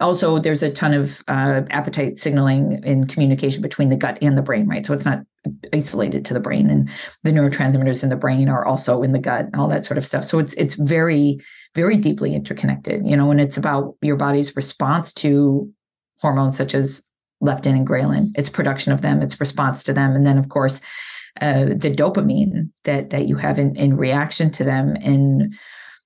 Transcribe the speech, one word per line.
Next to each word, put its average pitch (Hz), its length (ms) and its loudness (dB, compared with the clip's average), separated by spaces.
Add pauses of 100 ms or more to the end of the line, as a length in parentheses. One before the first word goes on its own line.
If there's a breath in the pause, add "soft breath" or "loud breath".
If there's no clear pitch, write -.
also 170 400 2
there's 151 220 0
a 147 100 -2
ton 147 200 0
of, 143 360 -2
uh, 135 420 0
appetite 139 480 -4
signaling 135 640 2
in 135 220 2
communication 135 560 0
between - 280 0
the 131 60 2
gut 127 260 -4
and 143 140 4
the 135 60 2
brain, 117 240 0
right? - 180 -4
So - 80 -4
it's 143 120 -4
not 135 160 -2 (520)
isolated 139 520 -2
to 123 100 -4
the 123 60 -2
brain, - 280 2
and 143 220 2 (320 loud breath)
the 160 80 0
neurotransmitters 135 720 2
in 139 60 0
the 127 80 0
brain 135 320 2
are 131 180 0
also 131 360 0
in 131 100 2
the 131 80 2
gut 123 260 -2
and - 100 -10
all 143 120 0
that 147 160 -2
sort 143 140 -4
of 139 80 -4
stuff. - 180 -4
So 160 160 0
it's, 147 140 -2
it's 143 200 -2
very, 147 640 2 (380 loud breath)
very 190 200 2
deeply 151 380 0
interconnected, - 720 -4
you 143 100 2
know, 143 140 2
and 147 100 4
it's 143 160 0
about 143 460 -2
your 147 140 0
body's 143 400 0
response 143 580 -2
to 143 580 2 (480)
hormones 135 360 0
such 135 180 -4
as 135 300 -2 (360)
leptin 139 360 2
and 131 100 2
ghrelin, 139 480 0
its 143 160 -2
production 139 420 -2
of 135 80 0
them, 143 220 2
its 135 160 -6
response 139 460 -2
to 143 80 -2
them. 135 240 2
And 143 100 4
then, 139 120 6
of 135 100 0
course, 135 320 0 (600 loud breath)
uh, 139 260 2
the 143 280 0
dopamine 156 760 0 (140)
that, 139 280 -2
that 143 160 -2
you 139 100 0
have 143 240 0
in, 139 160 2
in 139 200 2
reaction 147 540 0
to 139 140 -4
them. 135 360 0
And, 139 540 2 (520 loud breath)